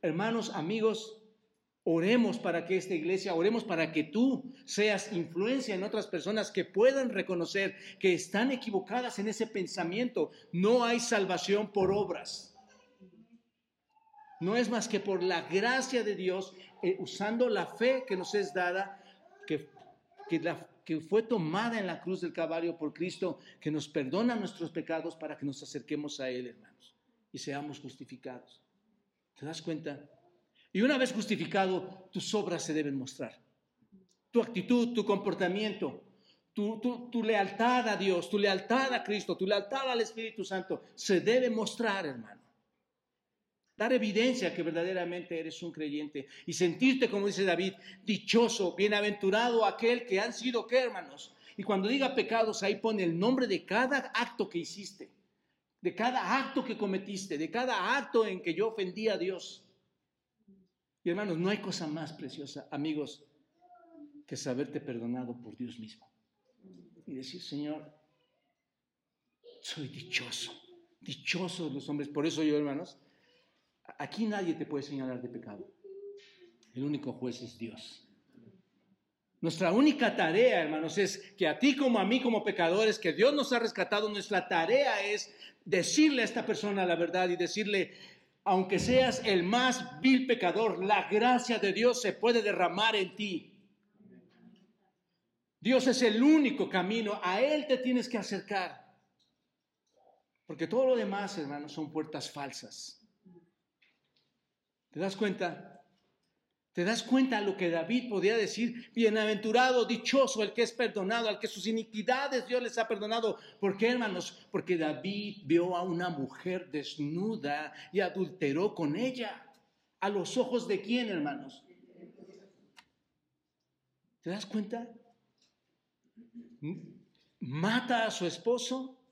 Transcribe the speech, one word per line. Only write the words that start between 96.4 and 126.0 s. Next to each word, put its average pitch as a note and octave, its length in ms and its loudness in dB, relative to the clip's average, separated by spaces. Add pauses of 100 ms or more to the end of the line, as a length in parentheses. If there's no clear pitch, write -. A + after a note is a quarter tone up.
camino, G3+ 540 0
a F#3 180 0
Él D4 260 2
te B3+ 120 2
tienes B3+ 300 0
que A3+ 100 -2
acercar. F#3+ 680 -4 (1600)
Porque D#3+ 200 -4
todo B3 200 2
lo C4 80 6
demás, G3+ 440 -2
hermanos, D3 340 -8
son D#3 180 -6
puertas D#3 400 -6
falsas. - 640 -12 (2000)
¿Te D3 100 -8
das F#3+ 160 -2
cuenta? F#3 640 -4 (920)
¿Te F3 120 -2
das A3+ 180 0
cuenta B3+ 380 4
lo G3 160 0
que F3 140 2
David G3 380 0
podía G3+ 280 2
decir? A3+ 580 -2
"Bienaventurado, A3 880 4
dichoso A#3+ 580 2
el G#3 100 -2
que A#3 100 0
es A3+ 100 0
perdonado, A3 560 0
al G#3 120 -4
que G#3+ 80 -4
sus G3 180 -8
iniquidades A3+ 800 -2
Dios B3 160 -2
les A#3 160 -4
ha A3+ 80 2
perdonado". G#3+ 520 -2 (200)
¿Por G3 180 0
qué, A3+ 120 2
hermanos? A3+ 640 -2
Porque F3+ 260 0
David G3 640 -4
vio F3 320 4
a F3 60 0
una F3+ 260 -2
mujer E3+ 600 -6
desnuda D3+ 1040 -4 (200)
y F#3+ 80 2
adulteró F3 720 0
con D#3 220 -2
ella. A#3+ 480 -4 (560)
¿A G3 80 0
los G3+ 280 -2
ojos B3 320 0
de G3 120 0
quién, A#3+ 280 -2
hermanos? D3 560 -6 (2500)
¿Te E3 80 -6
das G3 160 -6
cuenta? A3 420 -4 (2500)